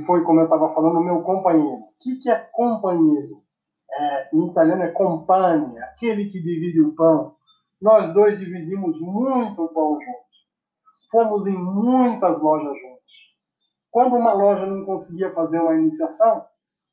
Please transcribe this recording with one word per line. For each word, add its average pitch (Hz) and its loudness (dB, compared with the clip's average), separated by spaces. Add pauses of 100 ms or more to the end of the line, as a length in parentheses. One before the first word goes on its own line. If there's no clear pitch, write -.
foi, 175 2
como 160 4
eu 160 2
tava 156 2
falando, 160 2
meu 175 -2
companheiro. 165 0
O - -20
que, 254 -8
que 240 -4
é 220 2 (140)
companheiro? 180 0 (480)
É, 139 -4
em 165 2
italiano 175 0
é 170 -4
compagna, 170 0
aquele 208 -6
que 185 -12
divide 165 -2
o 151 0
pão. 165 2 (460)
Nós 196 4
dois 208 4
dividimos 175 -6
muito 214 -4
o 160 -6
pão 151 -2
juntos. - -16 (840)
Fomos 214 2
em 196 -2
muitas 196 0
lojas 147 0
juntos. 127 -20 (960)
Quando 240 2
uma 233 2
loja 196 2
não 196 -6
conseguia 185 -6
fazer 165 -2
uma 165 2
iniciação, 214 0 (480)